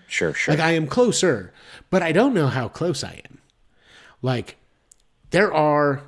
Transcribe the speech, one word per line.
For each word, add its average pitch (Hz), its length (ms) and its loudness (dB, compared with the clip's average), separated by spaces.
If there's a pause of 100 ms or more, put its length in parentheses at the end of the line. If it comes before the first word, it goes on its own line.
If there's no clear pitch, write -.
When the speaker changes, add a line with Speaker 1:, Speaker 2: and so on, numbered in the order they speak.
Speaker 1:
sure, 82 260 -2
sure. - 200 -2
Speaker 2:
Like, 156 100 0
I 160 80 2
am 160 160 0
closer, 170 680 0 (360)
but 185 140 2
I 165 80 0
don't 240 220 2
know 160 140 2
how 127 200 -2
close - 360 -4
I - 260 -14
am. - 100 -20 (840)
Like, 123 360 -4 (720)
there 180 240 0
are 147 540 2